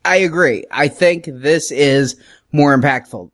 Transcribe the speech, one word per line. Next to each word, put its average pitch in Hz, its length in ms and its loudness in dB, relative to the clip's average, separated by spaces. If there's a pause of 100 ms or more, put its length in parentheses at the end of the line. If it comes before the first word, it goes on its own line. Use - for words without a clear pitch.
I 185 120 2
agree. 170 540 0
I 143 180 0
think 175 440 -2
this 143 400 -2
is 135 440 0 (360)
more 143 240 4
impactful. 123 580 -4